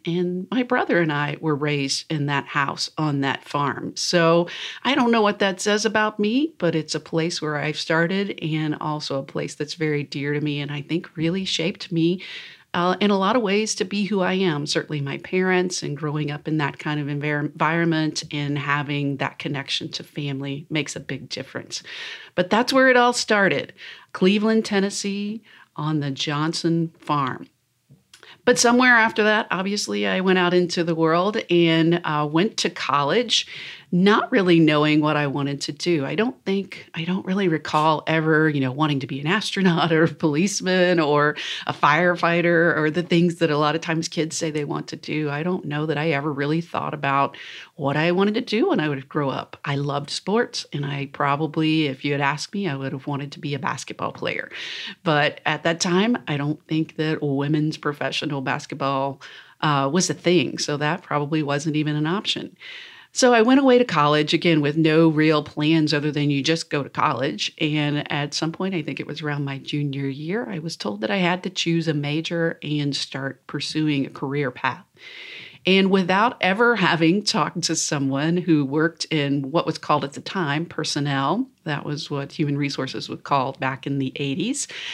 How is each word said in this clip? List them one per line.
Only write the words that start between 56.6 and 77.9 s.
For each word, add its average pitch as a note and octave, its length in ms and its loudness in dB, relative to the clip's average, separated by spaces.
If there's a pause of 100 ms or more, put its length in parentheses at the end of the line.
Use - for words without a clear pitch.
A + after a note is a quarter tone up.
think D#3+ 300 -2
that D#3 240 0
women's D3 560 0
professional C#3+ 640 -4
basketball, C#3 800 -4 (400)
uh, C#3 300 2
was F3+ 180 2
a D#3 40 -2
thing. E3+ 440 2
So D3 200 -4
that D3+ 240 -2
probably D3 400 -2
wasn't D3 360 -2
even D3+ 180 0
an D3+ 100 0
option. - 500 -4 (580)
So B3 200 6
I A#3 80 6
went B3+ 180 6
away B3+ 200 6
to B3 60 4
college, D3+ 500 2
again, D#3+ 260 4
with D3 160 0
no D#3+ 300 6
real D#3 340 4
plans D3+ 500 2
other D3 200 0
than D3 180 0
you C#3 140 0
just E3 260 -2
go D3 140 -2
to - 60 -10
college. C#3 720 -2
And D3 520 -2
at D3 240 -4
some D#3+ 160 -4
point, F#3+ 240 -4
I D#3 80 -4
think C#3 160 -8
it - 80 -10
was D#3 160 -10
around D3 200 -4
my C#3 140 -6
junior C#3 480 -4
year, D#3+ 420 -6
I F#3+ 120 -8
was E3 180 -10
told G3+ 240 -6
that G#3+ 80 -2
I G3+ 80 0
had F3+ 260 0
to F#3+ 60 -6
choose E3 380 -2
a D3+ 80 0
major D#3+ 640 -2
and D3 340 -2
start - 520 -8
pursuing D3 580 -2
a - 60 -10
career C#3 400 -4
path. - 340 -4 (800)
And F#3+ 240 6
without F#3+ 520 4
ever A3+ 340 4
having E3+ 480 4
talked E3+ 400 -2
to E3 120 -2
someone C#3+ 640 0